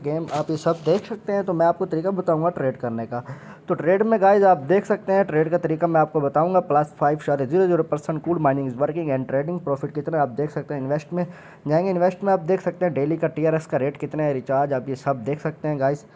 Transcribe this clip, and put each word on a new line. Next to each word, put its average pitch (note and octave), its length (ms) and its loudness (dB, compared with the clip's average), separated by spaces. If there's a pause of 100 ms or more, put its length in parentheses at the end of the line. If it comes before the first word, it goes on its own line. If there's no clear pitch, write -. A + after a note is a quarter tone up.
game D#3 220 -4 (100)
आप D3+ 160 -2
ये D#3 60 -2
सब D#3+ 280 0
देख F3+ 200 2
सकते - 280 -6
हैं। G3+ 120 0
तो G3 80 -2
मैं E3 120 2
आपको E3+ 200 2
तरीका E3+ 260 -2
बताऊंगा F3 380 0
trade C3 280 -2
करने A2+ 280 -6
का। A#2+ 180 -8 (440)
तो C3+ 60 -2
trade F3 300 2
में A3 180 2
guys G3 220 6
आप F#3 140 6 (100)
देख G3 180 2
सकते G3+ 280 -2
हैं G3 120 4
trade D#3 260 0
का F3 60 2
तरीका D#3+ 300 -2
मैं D#3+ 140 4
आपको D#3 200 0
बताऊंगा। E3 400 2
प्लस D3+ 380 0
फ़ाइव D3+ 200 2 (100)
ज़ीरो C#3+ 380 2
zero E3+ 160 2
percent D#3 420 -4
cool E3+ 140 0
mining C#3 320 0
is A#2 60 -10
working D3+ 320 -2
and C3 220 -2
trading D3+ 340 -2
profit C#3 300 -4
कितना D#3 220 -4
है D3 60 2
आप C3+ 80 0
देख D3 200 -4
सकते D3 220 -8
हैं। C#3 80 -6
invest D3 320 -4
में F3 120 -2 (420)
जाएंगे, E3+ 240 2
invest F3+ 320 0
में G3 100 2
आप F#3 80 2
देख F#3 200 0
सकते F3+ 240 -4
हैं E3+ 80 0
daily D3+ 240 0
का D#3+ 120 0
टीआरएक्स D#3 360 0
का D3+ 120 -2
rate C#3 200 0
कितना D3 260 -4
है, D3 100 2
recharge C3+ 400 0
आप B2+ 160 -4
ये C3+ 80 -4
सब C3 260 -4
देख C#3 180 -4
सकते D#3 260 -6
हैं D3 120 -2
guys। C#3+ 260 0 (100)